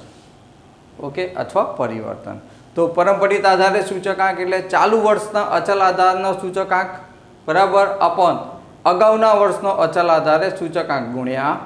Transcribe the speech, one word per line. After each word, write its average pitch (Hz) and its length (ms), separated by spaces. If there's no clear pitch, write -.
ઓકે, 180 340
અથવા 190 300
પરિવર્તન. 110 760
તો 165 120
પરંપરિત 190 580
આધારે 190 360
સૂચકાંક 190 580
એટલે 185 220
ચાલુ 185 400
વર્ષના 208 400
અચલ 196 400
આધારનો 185 520
સૂચકાંક, 185 560
બરાબર, 190 400
upon 165 280
અગાઉના 220 480
વર્ષનો 202 360
અચલ 170 400
આધારે 160 500
સૂચકાંક 156 500
ગુણ્યા 131 560